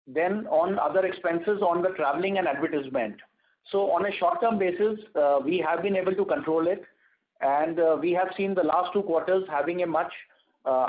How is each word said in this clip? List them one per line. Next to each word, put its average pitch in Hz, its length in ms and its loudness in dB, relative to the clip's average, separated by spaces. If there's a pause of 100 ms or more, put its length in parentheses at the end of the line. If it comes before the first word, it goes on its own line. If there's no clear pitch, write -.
then 180 400 -2
on 175 320 2
other 190 260 2
expenses 180 560 -2
on 175 220 2
the 185 80 0
traveling 180 480 0
and 175 100 0
advertisement. 135 680 -4 (540)
So 196 200 0
on 175 160 0
a 196 100 -2
short-term 233 420 2
basis, 196 400 0 (160)
uh, 143 300 4
we 170 220 0
have 165 160 0
been 196 140 0
able 185 180 0
to 196 100 0
control 160 420 0
it, 175 160 0 (580)
and, 151 380 0
uh, 160 220 4
we 170 120 0
have 185 240 0
seen 196 180 -2
the 180 80 2
last 165 320 2
two 202 80 2
quarters 185 480 0
having 170 320 -2
a 175 40 0
much, 165 260 -2 (520)
uh, 131 240 2